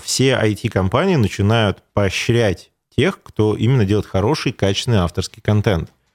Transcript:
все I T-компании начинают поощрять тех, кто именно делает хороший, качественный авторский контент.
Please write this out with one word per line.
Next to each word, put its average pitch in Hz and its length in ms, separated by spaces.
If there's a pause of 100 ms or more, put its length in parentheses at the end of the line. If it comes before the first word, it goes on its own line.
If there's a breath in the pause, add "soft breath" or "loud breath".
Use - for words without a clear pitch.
все 131 320
I 110 200
T-компании 123 600
начинают 107 680 (120)
поощрять 104 760 (260)
тех, 165 280
кто 107 340
именно 117 280
делает 98 200
хороший, 123 480
качественный 101 460
авторский - 420
контент. 104 480 (260)